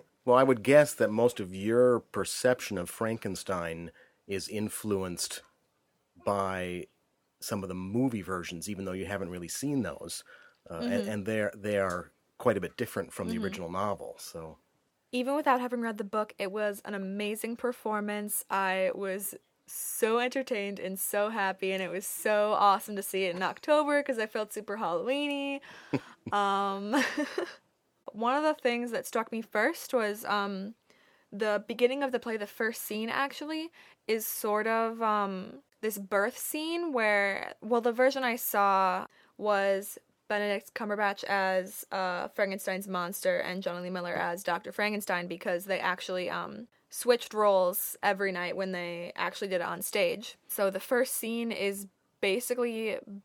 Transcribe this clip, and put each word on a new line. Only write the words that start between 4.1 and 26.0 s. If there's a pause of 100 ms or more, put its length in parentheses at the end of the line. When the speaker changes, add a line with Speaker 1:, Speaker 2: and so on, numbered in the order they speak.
Speaker 1:
is
influenced (840)
by (520)
some
of
the
movie
versions,
even
though
you
haven't
really
seen
those. (440)
Uh,
and, (100)
Speaker 2:
Mm-hmm.
Speaker 1:
and
they're,
they
are (280)
quite
a
bit
different
from
the
Speaker 2:
Mm-hmm.
Speaker 1:
original
novel,
so. (560)
Speaker 2:
Even
without
having
read
the
book,
it
was
an
amazing
performance.
I
was (320)
so
entertained
and
so
happy,
and
it
was
so
awesome
to
see
it
in
October
'cause
I
felt
super
Halloween-y. (320)
Speaker 1:
<laughs>